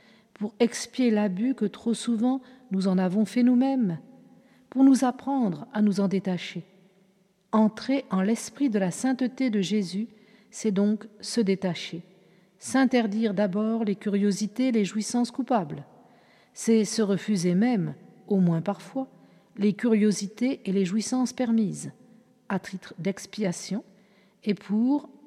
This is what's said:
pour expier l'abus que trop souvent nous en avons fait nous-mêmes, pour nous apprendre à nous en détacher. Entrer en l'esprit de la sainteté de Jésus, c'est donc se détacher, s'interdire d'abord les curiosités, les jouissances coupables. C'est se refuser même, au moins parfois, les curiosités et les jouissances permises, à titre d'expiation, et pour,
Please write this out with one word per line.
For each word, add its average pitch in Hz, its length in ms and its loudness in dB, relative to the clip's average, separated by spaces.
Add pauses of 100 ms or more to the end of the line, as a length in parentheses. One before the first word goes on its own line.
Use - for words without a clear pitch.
(340)
pour - 240 -8
expier 240 540 0
l'abus 208 420 0
que 220 120 -2
trop 220 280 -4
souvent 240 460 -2 (320)
nous 190 160 0
en 185 100 2
avons 190 260 2
fait 247 200 0
nous-mêmes, 247 560 2 (680)
pour 262 140 2
nous 269 220 8
apprendre 247 680 -2
à 214 100 0
nous 202 180 2
en 196 80 2
détacher. 180 560 -4 (880)
Entrer 220 580 2
en 190 120 0
l'esprit 233 480 0
de 208 100 0
la 185 100 2
sainteté 254 600 -2
de 208 100 2
Jésus, 196 480 -2 (420)
c'est - 220 -4
donc 202 340 0 (140)
se - 200 -4
détacher, 185 640 -2 (560)
s'interdire 226 760 2
d'abord 214 500 0
les 202 100 0
curiosités, 202 760 0
les 226 120 2
jouissances 220 460 -2
coupables. 170 560 -2 (680)
C'est 226 300 2
se 220 180 -2
refuser 190 520 0
même, 190 400 0 (320)
au 202 140 2
moins 170 200 4
parfois, 202 460 -6 (500)
les 202 180 2
curiosités 214 920 0
et 190 80 -4
les 196 120 2
jouissances 233 480 -2
permises, 196 600 -2 (560)
à - 100 -4
titre - 400 -12
d'expiation, 196 840 -6 (580)
et 208 120 -2
pour, 247 540 -2 (180)